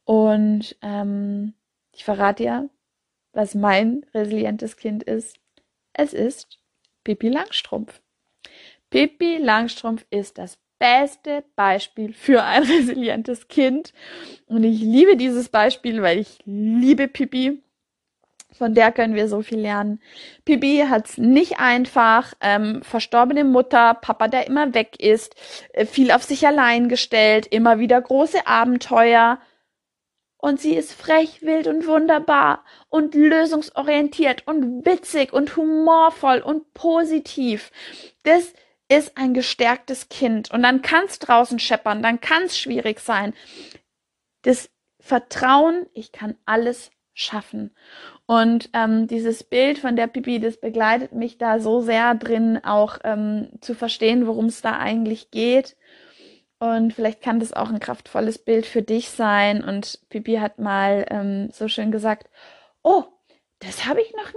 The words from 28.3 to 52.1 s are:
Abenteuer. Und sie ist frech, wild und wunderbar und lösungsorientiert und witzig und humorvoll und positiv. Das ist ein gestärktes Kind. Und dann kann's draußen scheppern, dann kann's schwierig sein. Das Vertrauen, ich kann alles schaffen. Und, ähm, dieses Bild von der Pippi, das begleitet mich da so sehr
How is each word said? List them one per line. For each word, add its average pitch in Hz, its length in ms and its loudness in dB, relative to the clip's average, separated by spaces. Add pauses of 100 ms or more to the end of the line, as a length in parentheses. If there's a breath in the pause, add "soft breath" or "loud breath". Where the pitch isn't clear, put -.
Abenteuer. 233 920 4 (1040 soft breath)
Und 285 160 0
sie 311 160 0
ist 311 160 -6
frech, 320 480 0
wild 320 260 -2
und 320 200 -2
wunderbar 311 800 2 (240 soft breath)
und 302 240 -2
lösungsorientiert 302 1300 0
und 254 380 -4
witzig 330 480 0
und 285 240 -2
humorvoll 320 840 2
und 311 340 -8
positiv. 311 1000 -2 (520 loud breath)
Das 339 280 2 (380 soft breath)
ist 294 260 2
ein 262 160 -2
gestärktes 247 800 -4
Kind. 226 400 -4
Und 233 120 0
dann 262 200 2
kann's 339 360 -2
draußen 240 400 2
scheppern, 214 440 -4
dann 233 180 -2
kann's 349 380 -2
schwierig 233 420 -6
sein. 208 320 -4 (1120 loud breath)
Das 247 260 0 (320)
Vertrauen, 285 920 0
ich - 180 -18
kann 214 320 -12
alles 233 460 -4 (240)
schaffen. 214 600 -12 (520 loud breath)
Und, 233 480 2
ähm, 226 320 0
dieses 226 380 -4
Bild 277 340 0
von 247 180 -4
der 233 120 -2
Pippi, 247 320 -6
das 226 200 -6
begleitet 226 520 -2
mich 233 260 -8
da 226 200 0
so 220 220 0
sehr 233 360 0